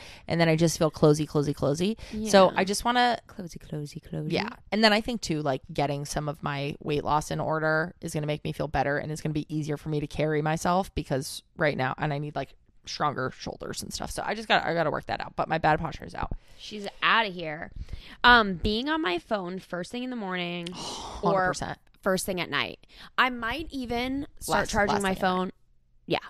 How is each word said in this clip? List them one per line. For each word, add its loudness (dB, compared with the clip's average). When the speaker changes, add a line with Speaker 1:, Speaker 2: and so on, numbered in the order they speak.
Speaker 1:
and 0
then 6
I 6
just 4
feel 4
closey, 6
closey, 0
closey. 0
So 8
Speaker 2:
Yeah. -10
Speaker 1:
I 2
just -4
wanna 2
Speaker 2:
Closey, -14
closey, -10
closey. -6
Speaker 1:
Yeah. 0
And 2
then 6
I 2
think, -6
too, -4
like, -2
getting -2
some -4
of -10
my -4
weight 0
loss 0
in -2
order 0
is -10
gonna -2
make -4
me -4
feel -4
better, 0
and -6
it's -8
gonna -2
be -4
easier -2
for -10
me 0
to -4
carry 0
myself 0
because -4
right 2
now, -2
and -2
I -4
need, -10
like, -6
stronger -2
shoulders -10
and -10
stuff. -6
So -6
I -2
just -10
gotta, 4
I 0
gotta 2
work -4
that -4
out. -10
But -2
my 0
bad 4
posture -8
is -14
out. -6
Speaker 2:
She's -12
outta 6
here. -8
Um, 10
being 0
on 0
my 0
phone -4
first -8
thing -6
in -6
the -8
morning -4
Speaker 1:
<sighs> -10
Speaker 2:
or 4
Speaker 1:
Hundred 4
percent. -4
Speaker 2:
first 0
thing -4
at -4
night. -2
I 4
might -6
even -4
start 0
Speaker 1:
Last, -4
Speaker 2:
charging 2
Speaker 1:
last 0
Speaker 2:
my 2
Speaker 1:
thing -4
at -4
night. 2
Speaker 2:
phone. -2
Yeah. 0